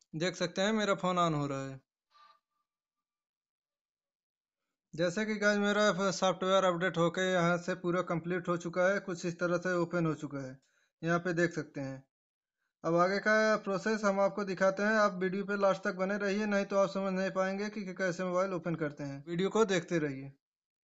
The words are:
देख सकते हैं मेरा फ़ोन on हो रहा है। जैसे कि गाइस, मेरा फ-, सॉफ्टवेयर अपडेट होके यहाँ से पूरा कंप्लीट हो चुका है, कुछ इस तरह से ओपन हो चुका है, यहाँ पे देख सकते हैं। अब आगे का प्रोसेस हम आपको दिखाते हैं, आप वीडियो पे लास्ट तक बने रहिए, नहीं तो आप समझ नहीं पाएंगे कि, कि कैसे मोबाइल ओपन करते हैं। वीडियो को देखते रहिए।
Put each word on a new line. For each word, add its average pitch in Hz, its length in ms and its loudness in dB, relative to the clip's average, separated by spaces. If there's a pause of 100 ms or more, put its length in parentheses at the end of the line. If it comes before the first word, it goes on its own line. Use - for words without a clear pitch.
(140)
देख 175 220 -2
सकते 185 260 -2
हैं 208 100 2
मेरा 208 240 2
फ़ोन 180 220 0
on 170 160 4
हो 143 120 0
रहा 135 220 -6
है। 135 120 -14 (3250)
जैसे 180 320 0
कि 214 100 -2
गाइस, 208 240 2
मेरा 208 320 4
फ-, 190 220 0
सॉफ्टवेयर 190 500 2
अपडेट 175 340 0
होके 185 340 2
यहाँ 175 280 4
से 185 160 -4
पूरा 180 320 0
कंप्लीट 175 400 -2
हो 175 100 0
चुका 180 340 0
है, 202 80 0
कुछ 185 260 -6
इस 170 140 -4
तरह 175 180 0
से 180 200 -2
ओपन 170 280 0
हो 156 100 0
चुका 139 300 -8
है, 131 120 -14 (440)
यहाँ 170 180 2
पे 180 140 -2
देख 170 200 2
सकते 147 280 -8
हैं। 135 240 -10 (800)
अब 165 120 2
आगे 190 220 4
का 214 160 2 (240)
प्रोसेस 214 460 -2
हम 196 160 2
आपको 196 240 2
दिखाते 190 380 0
हैं, 220 140 2
आप 208 180 4
वीडियो 185 300 -2
पे 202 120 -2
लास्ट 196 280 2
तक 202 100 -2
बने 190 240 -2
रहिए, 202 280 -2
नहीं 202 180 2
तो 202 140 -2
आप 196 120 4
समझ 196 220 -2
नहीं 185 180 -2
पाएंगे 190 380 -2
कि, 208 160 -8
कि 185 100 -8
कैसे 185 300 -2
मोबाइल 185 280 0
ओपन 170 240 -4
करते 147 280 -6
हैं। 139 240 -10
वीडियो 175 200 0
को 214 160 4
देखते 175 340 0
रहिए। 139 340 -6 (520)